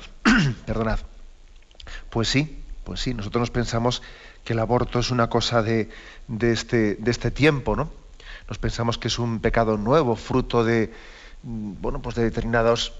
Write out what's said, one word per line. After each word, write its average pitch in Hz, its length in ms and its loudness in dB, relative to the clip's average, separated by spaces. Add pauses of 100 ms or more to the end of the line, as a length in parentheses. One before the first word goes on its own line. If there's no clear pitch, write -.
(240)
<clears throat> 180 420 4
Perdonad. 110 340 0 (1120)
Pues 113 180 0
sí, 151 340 0 (200)
pues 92 180 -6
sí, 123 140 -2
nosotros 107 260 -2
nos 120 100 -2
pensamos 120 520 0 (400)
que 117 100 -4
el 113 60 0
aborto 120 400 2
es 117 100 0
una 120 180 4
cosa 117 360 2
de, 110 260 0 (380)
de 117 260 2
este, 110 420 2
de 113 160 0
este 117 200 0
tiempo, 127 440 2
¿no? 147 300 -6 (420)
Nos 107 120 -8
pensamos 113 400 0
que - 80 -2
es 110 100 -2
un 117 220 -2
pecado 110 360 2
nuevo, 120 400 4
fruto 123 480 0
de, 113 300 2 (480)
mm, 104 400 -8
bueno, 127 200 -4
pues 120 140 -6
de 117 80 0
determinadas 117 760 2